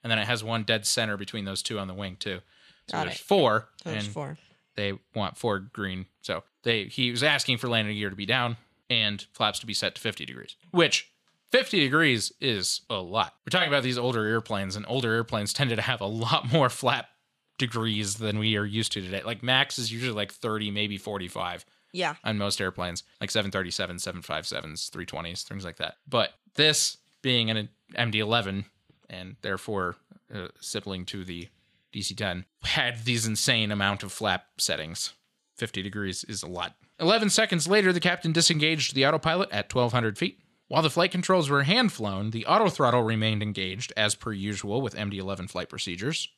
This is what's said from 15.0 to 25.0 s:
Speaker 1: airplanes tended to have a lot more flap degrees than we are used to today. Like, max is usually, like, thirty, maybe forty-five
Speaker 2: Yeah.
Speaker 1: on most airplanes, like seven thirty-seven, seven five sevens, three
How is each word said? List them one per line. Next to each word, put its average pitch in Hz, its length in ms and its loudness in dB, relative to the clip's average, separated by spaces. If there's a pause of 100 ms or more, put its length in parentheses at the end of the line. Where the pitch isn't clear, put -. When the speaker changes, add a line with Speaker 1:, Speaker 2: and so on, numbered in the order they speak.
Speaker 1:
airplanes 110 380 0
tended 123 260 0
to 107 40 0
have 123 180 0
a 101 80 -2
lot 113 440 0
more 139 180 6
flap 123 380 0 (500)
degrees 110 580 0
than 107 240 -2
we 107 180 2
are 104 80 0
used 107 280 -2
to 104 80 -4
today. 92 220 -6
Like, 113 200 -6
max 131 340 2
is 113 140 -4
usually, 117 220 -4
like, 104 180 -4
thirty, 107 400 -4
maybe 104 260 -2
forty-five 92 680 -6 (280)
Speaker 2:
Yeah. 175 300 -2
Speaker 1:
on 110 140 -2
most 101 240 -2
airplanes, 90 420 -4 (160)
like 101 120 -4
seven 101 200 0
thirty-seven, 90 480 -4
seven 90 220 -8
five 80 260 -6
sevens, - 420 -8
three - 160 -10